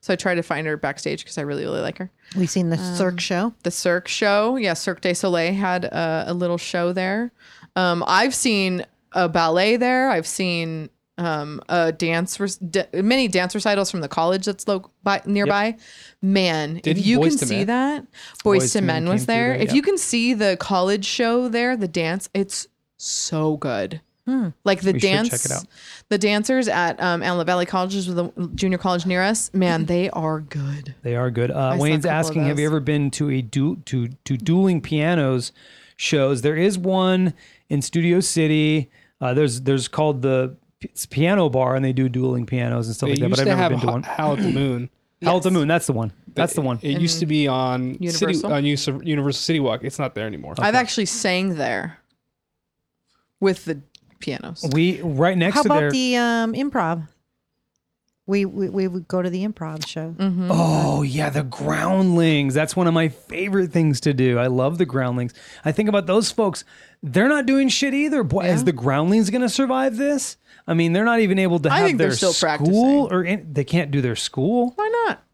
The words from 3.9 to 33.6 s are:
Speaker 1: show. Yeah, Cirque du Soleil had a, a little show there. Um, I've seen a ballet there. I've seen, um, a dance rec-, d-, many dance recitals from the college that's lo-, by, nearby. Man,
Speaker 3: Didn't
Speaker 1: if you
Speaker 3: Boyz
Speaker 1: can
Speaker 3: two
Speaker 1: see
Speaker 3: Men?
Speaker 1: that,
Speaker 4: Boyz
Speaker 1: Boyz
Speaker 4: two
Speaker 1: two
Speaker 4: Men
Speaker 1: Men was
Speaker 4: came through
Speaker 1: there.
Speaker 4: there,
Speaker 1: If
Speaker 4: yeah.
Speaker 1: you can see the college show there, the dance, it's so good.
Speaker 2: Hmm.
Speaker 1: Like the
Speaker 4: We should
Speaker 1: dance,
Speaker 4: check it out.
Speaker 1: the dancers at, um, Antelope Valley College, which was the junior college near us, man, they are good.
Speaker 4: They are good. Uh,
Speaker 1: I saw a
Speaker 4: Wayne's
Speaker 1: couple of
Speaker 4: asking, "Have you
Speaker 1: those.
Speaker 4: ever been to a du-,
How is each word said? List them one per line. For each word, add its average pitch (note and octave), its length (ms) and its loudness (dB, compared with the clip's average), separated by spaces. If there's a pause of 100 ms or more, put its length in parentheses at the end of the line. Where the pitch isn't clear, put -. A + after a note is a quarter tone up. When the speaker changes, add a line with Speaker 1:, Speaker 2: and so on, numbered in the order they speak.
Speaker 1:
show. G#3+ 480 0
Yeah, G3+ 180 0
Cirque F3 260 -6
du F3+ 140 0
Soleil F3 380 0
had F#3 340 -2
a, D#3+ 420 -2
a F3 60 -4
little F3 220 -2
show F3 360 -2
there. F#3+ 400 -4 (440)
Um, F3 300 2
I've A#3 280 4
seen F#3+ 520 0 (260)
a F3+ 160 2
ballet F3 480 2
there. B3+ 320 2
I've E3+ 180 0
seen, E3 640 -4 (300)
um, D3+ 500 -4
a E3 240 2
dance E3 480 -2
rec-, G3 120 -2 (180)
d-, F3+ 140 0 (100)
many A#3 340 2
dance F3+ 260 0
recitals G3+ 360 0
from F#3 100 -6
the C#3+ 80 -6
college F3+ 380 0
that's G3+ 220 -6
lo-, F#3+ 220 -2 (120)
by, G3+ 240 0
nearby. G3+ 500 0 (460)
Man, E3+ 520 2
Speaker 3:
Didn't E3 260 0
Speaker 1:
if F#3+ 60 2
you A#3 120 4
Speaker 3:
Boyz - 120 4
Speaker 1:
can D4 100 2
Speaker 3:
two C#4 60 -2
Speaker 1:
see G#3+ 120 -2
Speaker 3:
Men? G3 80 0
Speaker 1:
that, C4 360 0 (420)
Speaker 4:
Boyz G3 180 6
Speaker 1:
Boyz C3 100 0
Speaker 4:
two A3 80 2
Speaker 1:
two F#3 60 2
Speaker 4:
Men D#3+ 180 0
Speaker 1:
Men F3 80 0
was G#3 100 2
Speaker 4:
came - 40 -4
through A3+ 80 2
Speaker 1:
there. A#3 200 2
Speaker 4:
there, - 80 -2
Speaker 1:
If A3 80 0
Speaker 4:
yeah. A3 40 0
Speaker 1:
you C#4+ 80 6
can G4 160 2
see A#3+ 340 0
the G#3 260 2
college G3 460 0
show A#3+ 440 0
there, A#3+ 280 0
the G3+ 120 -2
dance, E3 440 -2
it's - 360 -4 (280)
so D#3 600 -2
good. B2 440 -4 (260)
Speaker 2:
Hmm. B3 220 0 (160)
Speaker 1:
Like G3 180 2
the F#3+ 100 2
Speaker 4:
We C#3 80 2
should G3 80 2
Speaker 1:
dance, G3+ 220 2
Speaker 4:
check - 160 -4
it - 40 -2
out. - 140 -6 (460)
Speaker 1:
the G#3 80 0
dancers G#3+ 500 2
at, E3+ 340 0
um, E3+ 200 0
Antelope F3 240 0
Valley F3+ 200 0
College, F#3+ 300 -2
which F#3 100 -4
was F3+ 80 -4
the F3 160 -2 (240)
junior F#3 240 0
college F3 280 0
near F#3 160 0
us, G#3+ 320 0
man, E3+ 320 2
they F3 240 0
are D#3 300 -4
good. C#3+ 640 -8
Speaker 4:
They A#2+ 140 -2
are B2 140 -2
good. A#2+ 200 -2
Uh, C3 40 -6
Speaker 1:
I C3+ 160 0
saw - 40 0
a - 80 -2
Speaker 4:
Wayne's D3+ 220 2
Speaker 1:
couple E3+ 60 0 (100)
of D#3+ 60 0
Speaker 4:
asking, D#3 180 -2
"Have C#3+ 140 0
you D3 80 0
Speaker 1:
those. D3+ 60 0
Speaker 4:
ever D#3 80 0
been C#3+ 320 0
to D3 180 -2
a C3+ 120 0
du-, C#3+ 340 -2 (100)